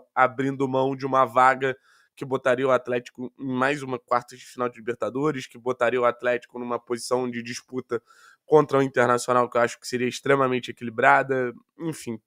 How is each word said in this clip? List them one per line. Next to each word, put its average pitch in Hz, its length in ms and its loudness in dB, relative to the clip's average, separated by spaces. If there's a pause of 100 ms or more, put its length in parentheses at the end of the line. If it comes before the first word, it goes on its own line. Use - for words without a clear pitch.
(140)
abrindo 131 540 0
mão 131 260 0
de 131 120 -8
uma 131 180 4
vaga 127 500 2 (400)
que 143 120 -12
botaria 131 420 0
o - 20 2
Atlético 123 680 -2
em 131 160 -6
mais 135 280 -2
uma 131 160 -8
quarta 123 380 -4
de 127 80 -20
final 123 240 -6
de 120 80 -10
Libertadores, 120 680 -4
que - 100 -20
botaria 123 420 0
o 123 60 0
Atlético 120 540 -2
numa 120 200 -6
posição 123 500 -4
de 120 140 -8
disputa 120 600 -8 (420)
contra 151 320 4
o 139 60 4
Internacional, 123 680 2
que - 80 -4
eu 117 60 4
acho - 180 -2
que - 80 -16
seria 123 180 -2
extremamente 127 640 0
equilibrada. 127 840 0 (240)
Enfim, 143 480 -8